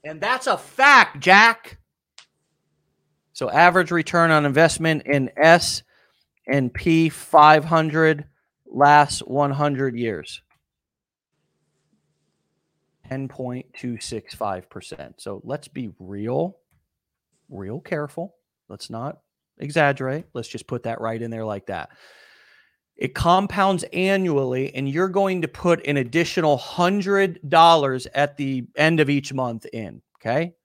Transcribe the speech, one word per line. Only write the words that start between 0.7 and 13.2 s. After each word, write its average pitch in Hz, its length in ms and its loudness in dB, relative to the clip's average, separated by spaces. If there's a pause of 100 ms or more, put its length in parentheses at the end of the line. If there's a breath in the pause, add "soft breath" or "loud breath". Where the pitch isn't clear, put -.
Jack. 214 580 4 (1500)
So - 180 -8
average 170 400 4
return 170 400 0
on 151 160 4
investment 160 580 0
in 135 320 -2
S 165 460 4 (640)
and 127 260 -2
P 165 380 0
five 151 540 6
hundred 156 600 0 (400)
last 143 640 4
one 143 220 -2
hundred 139 480 -4
years. 107 420 -8 (2750)
Ten 135 180 -8